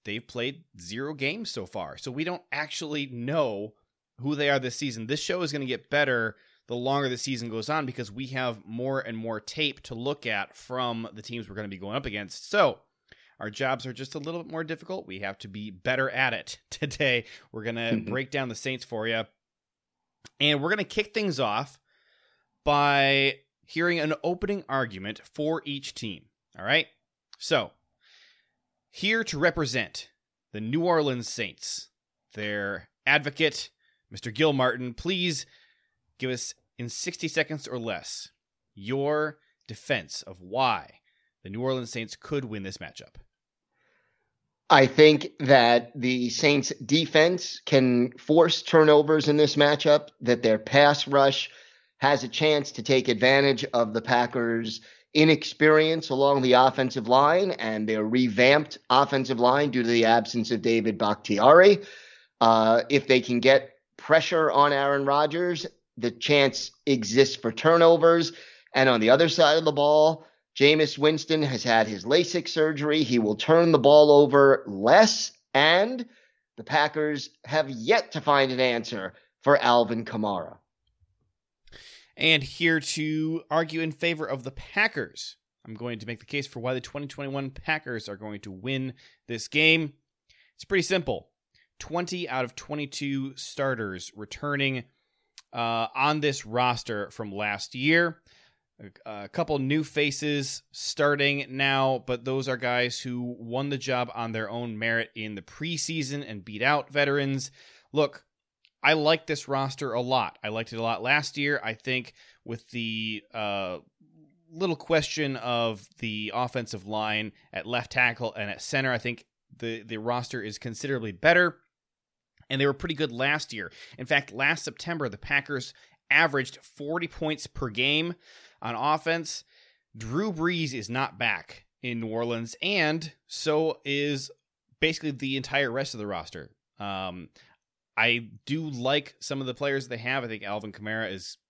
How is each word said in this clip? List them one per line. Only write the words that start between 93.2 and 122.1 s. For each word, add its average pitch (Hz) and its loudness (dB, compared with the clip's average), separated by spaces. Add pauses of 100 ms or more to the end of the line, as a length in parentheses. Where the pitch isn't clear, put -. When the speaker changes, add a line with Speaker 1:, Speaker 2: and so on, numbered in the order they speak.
Speaker 1:
starters 113 -6
returning, 135 -4 (680)
uh, 117 -4
on 147 0
this 139 -4
roster 113 -4
from 104 -12
last 104 -8
year. 160 0 (580)
A, 104 -16
a 98 -14
couple 156 -4
new 139 -2
faces 147 -4 (100)
starting 143 -2
now, 135 0
but 123 -6
those 131 -2
are 127 -2
guys 123 -2
who 123 -8
won 123 -6
the 139 -4
job 127 -4
on 113 -6
their 110 -6
own 117 -8
merit 113 -2
in 107 -10
the 95 -12
preseason 151 -8
and 101 -14
beat 104 -10
out 139 0
veterans. 139 0 (420)
Look, 143 -2 (580)
I 147 6
like 156 2
this 147 -6
roster 135 -6
a 123 -2
lot. 123 -2
I 107 -6
liked 110 -8
it 113 -8
a 113 -4
lot 113 -4
last 143 -2
year. 143 -2
I 113 -6
think 127 -6 (300)
with 117 -12
the, 110 -6 (100)
uh, 101 -6 (760)
little 165 -4
question 147 -2
of 117 -4 (120)
the 107 -6
offensive 117 -6
line 107 -4 (200)
at 92 -8
left 120 -6
tackle 120 -2
and 104 -8
at - -12
center, 135 -4
I 120 -2
think 117 -8 (320)
the, 113 -10
the 113 -10
roster 120 -6
is 104 -12
considerably 113 -8
better, 170 2 (920)